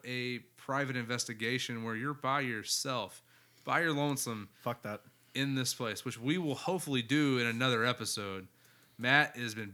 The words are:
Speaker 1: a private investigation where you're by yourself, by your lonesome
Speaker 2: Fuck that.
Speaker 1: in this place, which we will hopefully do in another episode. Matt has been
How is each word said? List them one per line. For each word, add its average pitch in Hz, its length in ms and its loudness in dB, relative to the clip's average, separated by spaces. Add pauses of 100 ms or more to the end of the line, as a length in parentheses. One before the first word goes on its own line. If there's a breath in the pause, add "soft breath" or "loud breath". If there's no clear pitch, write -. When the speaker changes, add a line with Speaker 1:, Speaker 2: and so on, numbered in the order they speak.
Speaker 1:
a 123 340 -4 (160)
private 135 400 -2
investigation 117 880 -2
where 113 140 -4
you're 135 160 -4
by 135 260 0
yourself, 120 840 -2 (440 soft breath)
by 135 160 2
your 165 100 2
lonesome 135 560 0 (140)
Speaker 2:
Fuck 120 220 -4
that. 107 180 -6 (320)
Speaker 1:
in 135 220 0
this 127 180 0
place, 110 320 -4
which 120 140 -6
we 143 180 0
will 156 180 0
hopefully 147 460 0
do 135 380 4
in 120 80 2
another 117 360 2
episode. 101 640 -2 (480 soft breath)
Matt 135 420 4
has 117 180 -4
been 104 180 -8